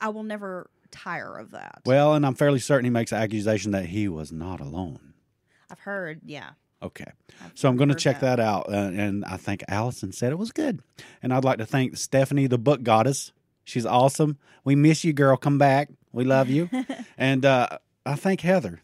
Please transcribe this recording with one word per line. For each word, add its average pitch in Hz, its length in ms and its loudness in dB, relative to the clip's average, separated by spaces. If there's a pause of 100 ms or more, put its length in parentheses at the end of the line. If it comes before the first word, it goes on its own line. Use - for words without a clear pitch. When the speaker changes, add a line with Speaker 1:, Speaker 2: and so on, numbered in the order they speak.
Speaker 1:
I 214 80 -6
will 214 140 -10
never 202 440 -10 (220)
tire 156 480 -12
of 110 140 -18
that. 50 340 -18
Speaker 2:
Well, 143 300 6
and 147 100 2
I'm 131 100 -2
fairly 143 240 2
certain 131 260 0
he 123 60 0
makes 117 200 -2
the 107 60 -2
accusation 107 540 -2
that 98 140 -2
he 101 220 -4
was 78 240 -8
not 85 280 -10
alone. 78 540 -10 (560)
Speaker 1:
I've 180 120 -20
heard, 180 440 -12
yeah. 135 260 -16 (300)
Speaker 2:
Okay. - 240 -14 (360)
Speaker 1:
I've 85 140 -20
Speaker 2:
So 139 140 2
I'm 123 80 2
gonna 139 160 4
Speaker 1:
heard 165 60 -2
Speaker 2:
check 135 200 0
Speaker 1:
that. 127 180 2
Speaker 2:
that - 80 0
out. 101 220 0
Uh, 101 260 -2
and 101 300 -4
I 92 140 -10
think - 320 -8
Allison 107 420 -4
said 123 220 -4
it 165 40 -6
was 226 140 -8
good. 285 300 -4 (400)
And 127 120 -2
I'd 135 120 2
like 131 140 2
to 110 60 -6
thank 131 300 -2
Stephanie, 135 500 0
the 123 120 2
book 123 260 2
goddess. 113 480 2 (320)
She's 117 220 -4
awesome. 139 520 2 (280)
We 139 100 4
miss 151 300 4
you, 160 80 2
girl. 135 240 4
Come 143 200 0
back. 139 300 4 (240)
We 123 140 -2
love 131 240 2
you. 160 200 0 (240)
Speaker 1:
<laughs> - 240 -16
Speaker 2:
And, 131 280 0
uh, 131 220 4 (380)
I 143 100 -2
thank 190 260 -2
Heather. 160 420 0